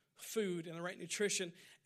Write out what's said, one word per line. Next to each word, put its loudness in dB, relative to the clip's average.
food 0
and -8
the -6
right -2
nutrition, 2